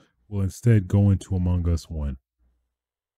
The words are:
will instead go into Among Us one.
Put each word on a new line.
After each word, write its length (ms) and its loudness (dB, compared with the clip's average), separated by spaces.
will 140 -6
instead 460 2
go 220 4
into 260 -2
Among 340 0
Us 200 -4
one. 280 -8